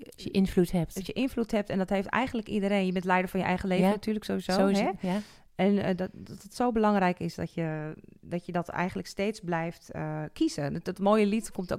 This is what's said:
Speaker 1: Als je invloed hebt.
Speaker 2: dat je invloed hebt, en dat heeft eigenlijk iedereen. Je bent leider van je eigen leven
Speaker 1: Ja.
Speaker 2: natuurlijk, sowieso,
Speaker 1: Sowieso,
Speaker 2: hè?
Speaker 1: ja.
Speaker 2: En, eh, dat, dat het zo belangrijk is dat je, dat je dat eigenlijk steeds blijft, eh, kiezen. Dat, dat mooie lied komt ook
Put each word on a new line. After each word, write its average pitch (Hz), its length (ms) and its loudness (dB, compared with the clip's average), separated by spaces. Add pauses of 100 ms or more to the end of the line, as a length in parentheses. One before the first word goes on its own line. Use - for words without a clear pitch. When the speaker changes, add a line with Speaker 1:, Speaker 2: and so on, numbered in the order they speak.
(160)
Speaker 1:
Als - 80 -16
je - 80 -8
invloed 190 400 4
hebt. 165 240 0
Speaker 2:
dat 190 100 -6
je - 80 -8
invloed 240 380 -2
hebt, 208 180 0
en - 80 -2
dat 185 120 0
heeft 196 180 0
eigenlijk 233 400 -2
iedereen. 196 380 0
Je 185 60 0
bent 180 140 -2
leider 185 240 2
van 190 100 -2
je 175 60 0
eigen 185 220 0
leven 180 180 4
Speaker 1:
Ja. 190 60 6
Speaker 2:
natuurlijk, 214 340 -2
sowieso, 190 260 -2
Speaker 1:
Sowieso, 196 320 4
Speaker 2:
hè? 277 240 -2
Speaker 1:
ja. 180 100 0 (380)
Speaker 2:
En, 202 280 4
eh, 185 120 0
dat, 180 180 -4
dat 202 300 -16
het - 120 -18
zo 247 160 0
belangrijk 208 480 4
is 170 160 -6
dat 170 180 -6
je, 156 400 -4 (280)
dat - 240 -8
je 185 60 -10
dat 175 180 -2
eigenlijk 185 380 -4
steeds 214 320 -4
blijft, 170 520 -4
eh, 156 300 -6 (120)
kiezen. 147 400 0
Dat, 170 120 -6
dat 185 140 -6
mooie 208 260 6
lied 214 260 0
komt 185 220 -6
ook - 60 0